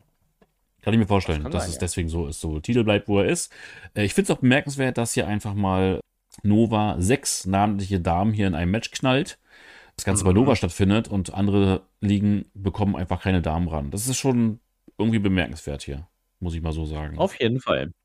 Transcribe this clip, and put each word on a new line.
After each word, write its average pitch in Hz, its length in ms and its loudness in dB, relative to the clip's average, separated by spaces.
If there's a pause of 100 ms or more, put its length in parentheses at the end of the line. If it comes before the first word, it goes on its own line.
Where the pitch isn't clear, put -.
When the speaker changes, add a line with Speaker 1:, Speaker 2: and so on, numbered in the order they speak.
(840)
Speaker 1:
Kann 104 120 0
ich 113 60 6
mir 101 60 4
vorstellen, 92 340 0
Speaker 2:
Das 76 40 -6
kann 143 80 -8
Speaker 1:
dass 101 120 -2
Speaker 2:
sein, 90 60 -6
Speaker 1:
es - 40 -6
Speaker 2:
ja. - 60 -8
Speaker 1:
deswegen 87 280 -4
so 82 180 -4
ist, - 140 -10
so 78 180 -4
Titel 120 260 2
bleibt, 104 220 2
wo 101 140 2
er 90 60 4
ist. 170 260 -2 (420)
Äh, 104 100 0
ich 95 100 0
find's 196 160 2
auch 151 80 0
bemerkenswert, 131 580 2
dass 117 160 -2
hier 101 140 -2
einfach 104 260 -4
mal 95 480 0 (420)
Nova 107 560 2
sechs 101 460 0
namentliche 98 560 0
Damen 90 320 0
hier 104 140 0
in 92 80 0
einem 87 160 0
Match 113 220 -2
knallt. 135 460 0 (580)
Das - 100 -6
Ganze 95 180 2
bei 92 60 4
Speaker 2:
Mhm. 92 80 6
Speaker 1:
Nova 131 180 4
stattfindet 101 520 0
und 95 260 -4
andere 98 480 2 (180)
Ligen 101 540 2
bekommen 98 420 -2
einfach 87 240 -4
keine 92 220 2
Damen 85 260 0
ran. 71 220 -4
Das 107 180 -6
ist 131 80 -2
schon 120 440 0 (360)
irgendwie 113 220 0
bemerkenswert 80 640 -2
hier, 71 240 -10 (320)
muss 85 160 -6
ich 82 80 -6
mal 80 100 -2
so 78 140 -4
sagen. 76 320 -8
Speaker 2:
Auf 196 200 -2
jeden 123 220 -2
Fall. 80 320 -4 (120)